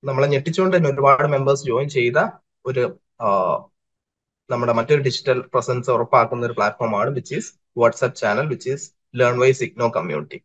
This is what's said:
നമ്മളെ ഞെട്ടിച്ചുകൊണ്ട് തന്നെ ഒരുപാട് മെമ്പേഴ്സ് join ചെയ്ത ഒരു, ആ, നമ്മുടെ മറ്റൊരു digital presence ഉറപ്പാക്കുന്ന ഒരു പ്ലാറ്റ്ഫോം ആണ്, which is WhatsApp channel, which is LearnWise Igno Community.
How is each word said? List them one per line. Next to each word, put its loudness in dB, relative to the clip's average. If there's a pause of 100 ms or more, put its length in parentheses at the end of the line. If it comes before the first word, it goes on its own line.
നമ്മളെ 0
ഞെട്ടിച്ചുകൊണ്ട് 0
തന്നെ 4
ഒരുപാട് 4
മെമ്പേഴ്സ് 0
join -2
ചെയ്ത 0 (360)
ഒരു, -4 (220)
ആ, -2 (1200)
നമ്മുടെ 0
മറ്റൊരു 2
digital 0
presence -2
ഉറപ്പാക്കുന്ന 2
ഒരു -4
പ്ലാറ്റ്ഫോം -2
ആണ്, 0
which -8
is -6 (360)
WhatsApp 2
channel, -2
which -6
is -6 (380)
LearnWise 2
Igno -4 (100)
Community. -6